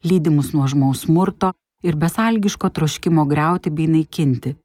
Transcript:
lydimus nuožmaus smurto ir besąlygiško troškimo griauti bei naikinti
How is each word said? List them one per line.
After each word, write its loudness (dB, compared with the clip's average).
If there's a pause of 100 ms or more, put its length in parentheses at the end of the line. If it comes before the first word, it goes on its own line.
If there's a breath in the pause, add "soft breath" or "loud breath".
lydimus 2
nuožmaus 0
smurto 0 (320)
ir 0
besąlygiško 0
troškimo 0
griauti 0
bei -2
naikinti 0